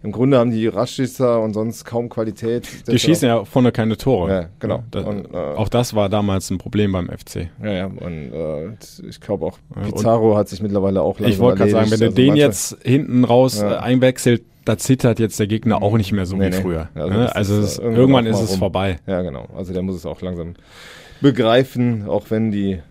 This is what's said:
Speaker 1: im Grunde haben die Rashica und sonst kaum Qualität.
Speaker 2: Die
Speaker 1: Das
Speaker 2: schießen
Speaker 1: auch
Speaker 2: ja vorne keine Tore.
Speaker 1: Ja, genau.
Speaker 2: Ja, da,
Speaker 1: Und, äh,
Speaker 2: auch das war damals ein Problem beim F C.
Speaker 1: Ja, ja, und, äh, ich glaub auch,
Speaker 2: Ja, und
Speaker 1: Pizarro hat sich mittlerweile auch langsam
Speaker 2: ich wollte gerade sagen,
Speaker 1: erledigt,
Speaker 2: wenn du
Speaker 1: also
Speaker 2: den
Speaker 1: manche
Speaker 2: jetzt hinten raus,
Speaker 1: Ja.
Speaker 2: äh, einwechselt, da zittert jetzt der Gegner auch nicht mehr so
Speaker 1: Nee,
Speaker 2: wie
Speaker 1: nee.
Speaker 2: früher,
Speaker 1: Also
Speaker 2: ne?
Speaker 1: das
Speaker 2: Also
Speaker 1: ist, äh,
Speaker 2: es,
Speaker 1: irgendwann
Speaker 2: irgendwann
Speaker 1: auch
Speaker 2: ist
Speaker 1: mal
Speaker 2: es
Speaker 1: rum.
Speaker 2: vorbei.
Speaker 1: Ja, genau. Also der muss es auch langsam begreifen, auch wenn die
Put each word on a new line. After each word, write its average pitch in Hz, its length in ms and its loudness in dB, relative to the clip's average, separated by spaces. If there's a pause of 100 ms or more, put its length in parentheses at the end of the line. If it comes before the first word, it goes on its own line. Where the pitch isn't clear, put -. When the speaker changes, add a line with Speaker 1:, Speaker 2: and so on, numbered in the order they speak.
Speaker 1:
im 107 80 -8
Grunde 127 260 2
haben 120 140 4
die 113 160 -2
Rashica 120 680 -2
und 110 160 -2
sonst 110 320 -6
kaum 120 220 -4
Qualität. 113 600 -6 (200)
Speaker 2:
Die 117 60 -2
Speaker 1:
Das 120 80 4
Speaker 2:
schießen 151 300 2
Speaker 1:
auch 117 80 4
Speaker 2:
ja 98 60 -6
vorne 123 260 4
keine 110 260 -2
Tore. 95 340 0
Speaker 1:
Ja, 90 180 -2 (100)
genau. 104 180 -4
Speaker 2:
Ja, 120 140 -8
da, 101 100 -6
Speaker 1:
Und, 104 320 -8
äh, - 40 -8
Speaker 2:
auch 82 320 -4
das 120 260 -2
war 101 120 2
damals 101 440 -2
ein 92 80 -4
Problem 104 320 -2
beim 90 180 -4
F - 160 -12
C. 87 240 -10 (120)
Speaker 1:
Ja, 107 120 -6
ja, 92 140 -4
und, 82 440 -12
äh, 78 380 -8 (400)
ich - 100 -18
glaub 101 220 -6
auch, - 160 -6 (180)
Speaker 2:
Ja, 98 60 -8
und 101 140 -4
Speaker 1:
Pizarro 113 420 4
hat 101 100 0
sich 92 140 -10
mittlerweile 98 400 0
auch 85 180 -2
langsam 104 140 2
Speaker 2:
ich 92 60 -2
wollte 117 180 4
gerade 104 140 4
sagen, 110 200 2
Speaker 1:
erledigt, 110 80 2
Speaker 2:
wenn - 0 -
du 113 60 4
Speaker 1:
also 92 100 0
Speaker 2:
den 127 120 6
Speaker 1:
manche 147 160 6
Speaker 2:
jetzt - 400 -2
hinten 123 420 2
raus, 120 340 4
Speaker 1:
Ja. 104 140 0
Speaker 2:
äh, - 60 -2
einwechselt, 127 640 2 (200)
da 113 140 0
zittert 127 420 2
jetzt 110 200 0
der 107 80 2
Gegner 110 340 0
auch 104 160 2
nicht 101 140 0
mehr 95 160 -2
so 95 100 -6
Speaker 1:
Nee, 95 80 2
Speaker 2:
wie 92 60 2
Speaker 1:
nee. 92 100 -2
Speaker 2:
früher, 80 320 -4
Speaker 1:
Also 80 160 -4
Speaker 2:
ne? 110 160 2
Speaker 1:
das 117 100 -2
Speaker 2:
Also 101 200 0
Speaker 1:
ist, 104 40 2
äh, 104 60 2
Speaker 2:
es, - 140 -6
Speaker 1:
irgendwann 113 200 -2
Speaker 2:
irgendwann 127 280 6
Speaker 1:
auch - 20 0
Speaker 2:
ist 110 80 0
Speaker 1:
mal 95 60 0
Speaker 2:
es 87 80 -2
Speaker 1:
rum. 95 80 0
Speaker 2:
vorbei. 92 480 -2
Speaker 1:
Ja, 92 160 -2
genau. 67 240 -10 (100)
Also 92 160 -10
der 90 80 -4
muss 95 140 -4
es 85 100 -12
auch 76 160 -10
langsam 85 320 -8 (680)
begreifen, 120 840 2
auch 98 220 -4
wenn 110 220 -2
die 98 280 -2 (120)